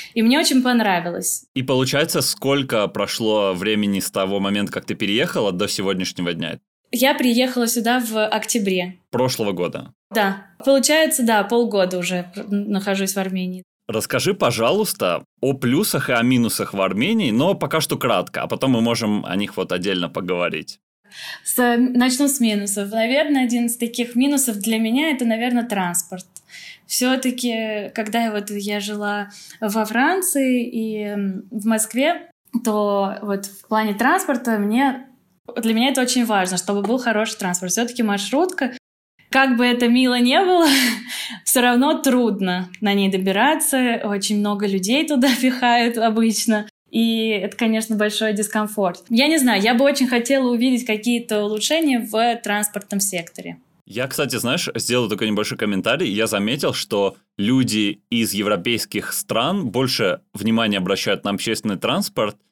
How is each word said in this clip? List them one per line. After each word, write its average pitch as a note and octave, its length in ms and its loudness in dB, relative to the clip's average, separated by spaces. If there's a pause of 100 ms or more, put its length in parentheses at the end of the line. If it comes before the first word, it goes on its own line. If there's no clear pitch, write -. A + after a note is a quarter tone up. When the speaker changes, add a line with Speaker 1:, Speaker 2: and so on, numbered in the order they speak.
(140)
Speaker 1:
И A#3 80 0
мне B3 180 6
очень D4 220 4
понравилось. F#3+ 840 0 (100)
Speaker 2:
И C3 80 -2
получается, C#3 580 2
сколько C3 640 0
прошло G2+ 640 0
времени G2+ 460 0
с - 120 -6
того G2 280 -2
момента, G2 320 -2
как - 140 -8
ты G#2 80 -6
переехала, A2 580 0
до F#2 160 -2
сегодняшнего F#2 640 -2
дня? E2 260 -8 (320)
Speaker 1:
Я C4 220 2
приехала B3 540 0
сюда A#3 320 0
в A3 280 -2
октябре. G3 720 -2 (120)
Speaker 2:
Прошлого A#2+ 420 0
года? F2 400 -6 (200)
Speaker 1:
Да. G3 320 -2 (180)
Получается, D4+ 600 4
да, A3 200 4
полгода G3+ 540 0
уже F3+ 380 -4
пр-, G#3 140 -10
нахожусь G3 640 -2
в G3+ 40 -4
Армении. F#3 460 -4 (280)
Speaker 2:
Расскажи, B2+ 420 0
пожалуйста, A#2 920 0 (180)
о C3+ 120 2
плюсах C3+ 560 0
и C3 40 2
о A#2 80 4
минусах A#2 520 2
в G2 80 -2
Армении, B2 500 0
но D#3 240 2
пока D#3+ 260 -2
что C#3 160 -4
кратко, A2 460 0
а - 40 -4
потом C3 240 0
мы A#2 100 4
можем A2+ 440 0
о F2+ 100 -6
них G2+ 220 -4
вот F#2 140 -4
отдельно F2+ 380 -2
поговорить. F2 720 -4 (640)
Speaker 1:
С-, A#3+ 340 2
начну B3+ 500 2
с C#4 120 0
минусов. G3+ 520 -2
Наверное, C4 540 2
один A#3+ 200 0
из A#3 120 -4
таких A#3 380 -4
минусов C4+ 420 2
для A3 220 -2
меня — C4 320 2
это, B3 140 -2
наверное, A#3 380 0
транспорт. F#3 600 -4 (640)
Всё-таки, A#3+ 1080 -2
когда A3+ 320 -2
я A3 60 -2
вот, G3+ 180 -4
я G#3 300 -4
жила G#3 500 -6 (300)
во A3 260 0
Франции C4 800 0
и, A3 400 -4
м, G3+ 480 -4
в G#3 140 -8
Москве, A#3 640 0 (340)
то G3+ 580 0
вот G3 240 -4
в - 220 -18
плане G#3+ 260 0
транспорта B3 640 0
мне, B3 500 0 (500)
для A3+ 160 0
меня A#3+ 160 2
это C4 120 0
очень B3 240 2
важно, F#3+ 320 0
чтобы G3+ 240 -2
был A3 160 0
хороший A3 400 -2
транспорт. F3+ 340 -4
Всё-таки A#3+ 320 -2
маршрутка, B3+ 680 0 (600)
как C4 240 4
бы A#3+ 100 4
это A#3+ 220 2
мило B3 320 4
не B3+ 240 4
было, F4+ 240 6 (380)
<laughs> - 400 -12
всё B3+ 160 2
равно B3 380 4
трудно G3 680 0 (120)
на G3+ 120 2
ней G3 160 2
добираться, A#3 920 2
очень G#3 360 -2
много G#3 280 0
людей G3+ 400 0
туда C#4 280 4
<laughs> A#3 60 -4
пихают A#3+ 560 2
обычно. A3 720 2 (240)
И A3+ 380 0
это, G#3 260 -4
конечно, A3 400 0
большой G#3+ 380 0
дискомфорт. G#3 760 -2
Я A#3+ 180 4
не D#4+ 100 4
знаю, A#3 240 4
я A#3 120 4
бы B3+ 120 4
очень C#4 220 2
хотела B3 420 2
увидеть A#3+ 360 2
какие-то G#3+ 600 -2
улучшения B3+ 540 0
в A3 440 0
транспортном G#3 560 -4
секторе. F3 580 -6 (280)
Speaker 2:
Я, B2 220 -6
кстати, B2+ 280 -4
знаешь, A#2+ 400 -2
сделал A#2+ 320 0
такой G2+ 220 -2
небольшой G#2 280 -2
комментарий. A2 540 0
Я G#2+ 160 0
заметил, A2+ 460 -2
что G2+ 420 -2 (220)
люди G#2+ 720 0
из A2+ 240 0
европейских G#2 800 -2
стран C#3 540 -2
больше A#2 520 0 (140)
внимания A2 440 0
обращают F#2+ 460 -2
на G2+ 80 -2
общественный G2+ 460 -4
транспорт, A#2 580 -2 (160)